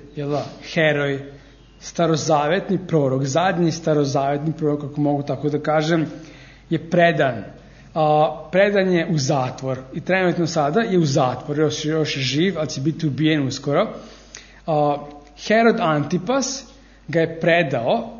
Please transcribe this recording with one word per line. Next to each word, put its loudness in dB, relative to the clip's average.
jel -6
da, -2
heroj, 2
starozavetni 0
prorok, 2
zadnji 0
starozavetni 0
prorok, -2
ako -6
mogu 0
tako -4
da -2
kažem, 0
je -4
predan. 4
A, 2
predan 4
je 2
u 0
zatvor -2
i -8
trenutno 0
sada 0
je 2
u 4
zatvoru, 0
još, 0
još -2
je -2
živ, 0
ali -4
će -8
biti -2
ubijen 0
uskoro. 0
A, 2
Herod 4
Antipas -2
ga 0
je 0
predao 0